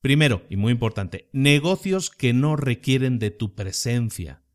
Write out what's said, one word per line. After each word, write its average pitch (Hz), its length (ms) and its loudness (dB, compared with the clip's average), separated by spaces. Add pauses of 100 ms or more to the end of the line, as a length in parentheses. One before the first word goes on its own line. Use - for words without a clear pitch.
primero, 135 460 2
y 101 80 -4
muy 107 160 2
importante, 110 580 -4
negocios 156 760 0
que 123 240 0
no 147 240 2
requieren 127 640 0
de 107 120 -2
tu 104 240 -8
presencia. 101 880 -4 (120)